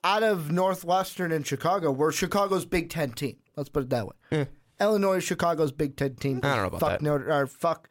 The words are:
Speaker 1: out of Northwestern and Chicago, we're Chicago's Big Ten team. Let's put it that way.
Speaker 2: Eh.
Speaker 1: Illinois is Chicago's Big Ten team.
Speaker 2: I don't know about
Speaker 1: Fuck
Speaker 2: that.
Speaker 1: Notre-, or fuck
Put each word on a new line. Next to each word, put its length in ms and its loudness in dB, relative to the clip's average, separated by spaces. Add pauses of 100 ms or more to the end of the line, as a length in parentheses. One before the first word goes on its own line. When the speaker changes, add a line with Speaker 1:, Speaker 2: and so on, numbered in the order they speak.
Speaker 1:
out 220 4
of 260 2
Northwestern 800 0
and 160 -2
Chicago, 460 0
we're 180 2
Chicago's 540 0
Big 260 -2
Ten 220 -4
team. 240 -6 (200)
Let's 120 -6
put 160 -2
it 60 -8
that 160 -2
way. 80 -14 (180)
Speaker 2:
Eh. 120 0 (360)
Speaker 1:
Illinois 380 4
is 60 -2
Chicago's 460 0
Big 260 -4
Ten 200 -2
team. 260 -2
Speaker 2:
I 140 0
don't 60 2
know 40 2
about 140 -4
Speaker 1:
Fuck 100 2
Speaker 2:
that. 120 -2
Speaker 1:
Notre-, 300 0
or 140 2
fuck 440 -4